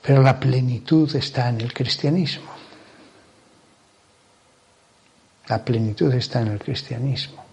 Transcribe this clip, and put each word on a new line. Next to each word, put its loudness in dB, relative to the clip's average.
pero 6
la 6
plenitud 2
está -2
en -2
el -6
cristianismo. -2
La -2
plenitud 0
está -2
en 0
el -4
cristianismo. -6